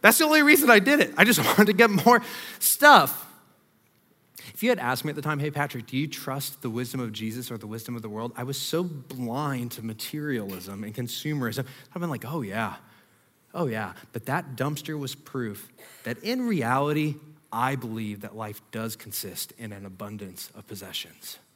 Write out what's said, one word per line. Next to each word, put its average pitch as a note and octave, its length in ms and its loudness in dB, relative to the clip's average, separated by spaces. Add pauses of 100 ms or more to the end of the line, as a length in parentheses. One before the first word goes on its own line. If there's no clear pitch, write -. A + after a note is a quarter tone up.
That's A3+ 160 8
the D#4 80 4
only D4+ 160 6
reason D4 280 6
I A3 100 12
did C#4 200 4
it. - 160 2
I E3+ 80 8
just A3 160 6
<laughs> C3 60 2
wanted G#3 220 6
to G#3+ 60 2
get A3 160 8
more A3+ 320 6 (380)
stuff. - 680 6 (1300)
If - 100 -6
you A#3+ 60 2
had A3+ 100 2
asked B2+ 260 -2
me D3+ 40 -2
at C#3+ 60 -8
the D3 60 -8
time, D3 180 -2
"Hey, D3+ 100 -2
Patrick, C#3 380 -6
do B2+ 100 -6
you D3+ 100 -2
trust - 540 -8
the B2 80 -4
wisdom A#2+ 300 -6
of A2+ 140 -6
Jesus A2 360 -8
or A#2 80 -10
the G#2+ 100 -12
wisdom A2+ 280 -10
of A#2 60 -10
the G#2+ 80 -12
world?" A2+ 260 -8
I A#2+ 80 -8
was C#3 140 -6
so E3 260 -4
blind C3 920 -6
to A2+ 100 -14
materialism G#2+ 1000 -8
and G#2 100 -10
consumerism. B2 720 -4 (280)
I've F3 80 -8
been F3 80 -4
like, B2+ 160 -8
"Oh, D#3 160 -6
yeah. G#2 340 -6 (760)
Oh, E3+ 140 -2
yeah." A2 260 -6 (200)
But G#2+ 120 -8
that C3+ 300 -6
dumpster D3 440 -6
was C3+ 160 -8
proof A2+ 560 -10 (320)
that A2+ 200 -8
in B3 240 -2
reality, D3+ 680 0 (360)
I B2+ 240 -2
believe A2 460 -8
that G#2 140 -14
life G#2+ 260 -12 (100)
does A2 240 -8
consist - 640 -10
in A2+ 140 -12
an G2 140 -14
abundance G2+ 680 -14
of - 120 -20
possessions. - 720 -14 (180)